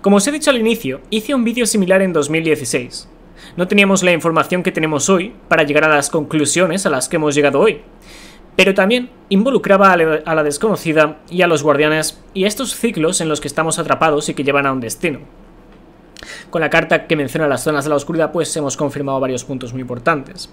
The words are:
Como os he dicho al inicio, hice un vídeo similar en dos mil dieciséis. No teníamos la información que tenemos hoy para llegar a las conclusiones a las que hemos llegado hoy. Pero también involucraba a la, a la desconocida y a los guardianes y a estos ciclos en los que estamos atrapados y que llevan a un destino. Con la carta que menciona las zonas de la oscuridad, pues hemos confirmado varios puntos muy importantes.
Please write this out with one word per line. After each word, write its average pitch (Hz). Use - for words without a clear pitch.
Como 202
os 196
he 294
dicho 302
al 254
inicio, 220
hice 220
un 247
vídeo 233
similar 190
en 185
dos 147
mil 160
dieciséis. 135
No 180
teníamos 196
la 180
información 165
que 180
tenemos 156
hoy 190
para 165
llegar 151
a 156
las 143
conclusiones 160
a 175
las 131
que 175
hemos 151
llegado 143
hoy. 214
Pero 190
también 226
involucraba 196
a 180
la, 160
a 165
la 156
desconocida 156
y 175
a 175
los 156
guardianes 151
y 190
a 202
estos 214
ciclos 180
en 165
los 147
que 147
estamos 156
atrapados 151
y 156
que 147
llevan 139
a 135
un 131
destino. 123
Con 170
la 151
carta 160
que 160
menciona 151
las 135
zonas 147
de 151
la 151
oscuridad, 151
pues 165
hemos 139
confirmado 139
varios 131
puntos 127
muy 127
importantes. 127